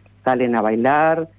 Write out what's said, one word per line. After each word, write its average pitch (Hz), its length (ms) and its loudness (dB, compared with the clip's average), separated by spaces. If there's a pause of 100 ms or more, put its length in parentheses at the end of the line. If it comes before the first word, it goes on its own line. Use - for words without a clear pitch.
(240)
salen 123 300 0
a 110 80 0
bailar, 147 680 0 (100)